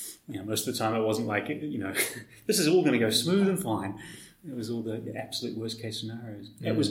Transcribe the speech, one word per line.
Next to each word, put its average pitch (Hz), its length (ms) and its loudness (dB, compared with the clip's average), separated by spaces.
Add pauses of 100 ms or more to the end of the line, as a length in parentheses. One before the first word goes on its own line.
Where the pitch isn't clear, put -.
(280)
you 104 100 -8
know, 95 60 -8
most 107 240 -2
of 120 60 -2
the - 40 -4
time 110 160 2
it 110 100 2
wasn't 110 240 2
like, 101 200 0
you 151 300 -4
know, 95 140 -4 (280)
<laughs> - 260 -14
"This 190 120 4
is 156 100 4
all 175 160 8
gonna 127 140 6
go 113 120 4
smooth 190 380 4
and 185 120 2
fine." 101 380 -2 (500)
It 131 80 -10
was 113 140 -6
all 117 120 -2
the, 110 140 -4
the 110 200 -8
absolute - 400 -6
worst 113 240 -6
case 110 200 -6
scenarios. 110 500 -10 (100)
It - 140 0
was 120 160 2